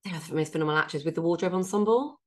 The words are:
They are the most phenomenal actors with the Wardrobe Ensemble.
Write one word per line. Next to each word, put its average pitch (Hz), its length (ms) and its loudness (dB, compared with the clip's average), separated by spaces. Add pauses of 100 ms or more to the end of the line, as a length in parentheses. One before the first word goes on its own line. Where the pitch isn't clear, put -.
They 196 60 -10
are 170 100 -6
the 160 140 -10
most 156 200 0
phenomenal 156 280 2
actors 147 240 -6
with 160 80 0
the 160 80 -2
Wardrobe 175 320 2
Ensemble. 208 720 2